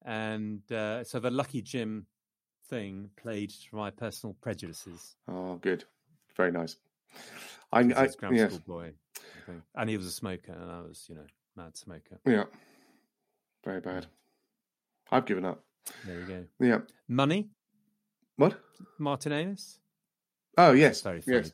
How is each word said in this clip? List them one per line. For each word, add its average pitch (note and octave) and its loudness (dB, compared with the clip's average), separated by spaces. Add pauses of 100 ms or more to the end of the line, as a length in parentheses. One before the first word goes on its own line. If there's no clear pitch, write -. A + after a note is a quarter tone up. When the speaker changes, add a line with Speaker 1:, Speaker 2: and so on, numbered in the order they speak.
Speaker 1:
And, G#2+ -6
uh, A2+ -4
so B2+ -8
the A#2+ 0
Lucky C3+ -4
Jim A2 -6 (600)
thing G2+ -8
played G#2 -6
to - -16
my G#2 -4
personal G2+ -10
prejudices. E2+ -12 (100)
Speaker 2:
Oh, F#2 -6
good. F2+ -2 (520)
Very F#2 2
nice. E2 -4 (960)
I, A#2+ 6
Speaker 1:
'Cause B2 6
Speaker 2:
I, C3+ 6
Speaker 1:
he's C3+ -2
a - -20
grammar A#2+ 0
Speaker 2:
yes. G#2+ 4
Speaker 1:
school E2 -14
boy, E2+ -10 (220)
I - -20
think. E2+ -16 (120)
And A2+ -2
he A2 0
was F#2 -6
a F2+ -8
smoker, F#2 -8
and F2 -14
I F2 -12
was, - -18
you E2+ -18
know, D2+ -20 (300)
mad E2 -18
smoker. F2+ -18
Speaker 2:
Yeah. G#2+ 4 (1200)
Very F#2+ -6
bad. F#2 -8 (1040)
I've B2+ 2
given F#2+ -2
up. F2+ -6 (400)
Speaker 1:
There F2 -10
you F2+ -10
go. F#2 -10 (160)
Speaker 2:
Yeah. A#2+ 6 (280)
Speaker 1:
Money? D3 2 (840)
Speaker 2:
What? D#3+ 6 (380)
Speaker 1:
Martin D3 -2
Amis? F3+ -6 (760)
Speaker 2:
Oh, E3+ 12
Speaker 1:
It's B2+ 10
a - 10
Speaker 2:
yes. C3+ 6
Speaker 1:
very F2 -4
funny B2+ 2
Speaker 2:
Yes. D#2+ -2